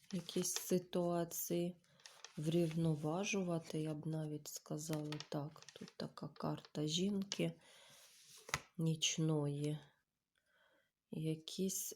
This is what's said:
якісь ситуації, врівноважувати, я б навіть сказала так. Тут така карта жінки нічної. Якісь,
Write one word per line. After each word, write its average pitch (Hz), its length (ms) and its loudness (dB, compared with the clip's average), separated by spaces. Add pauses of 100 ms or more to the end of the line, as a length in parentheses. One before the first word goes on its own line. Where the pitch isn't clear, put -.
(120)
якісь 180 420 0
ситуації, 175 1200 2 (600)
врівноважувати, 165 1400 2
я 156 140 0
б 151 140 -4
навіть 156 400 -2
сказала 151 680 -2 (160)
так. 151 320 -4 (120)
Тут - 240 -12
така - 300 -8
карта 151 600 -2
жінки 180 680 2 (1200)
нічної. 151 1000 0 (1300)
Якісь, 160 840 -2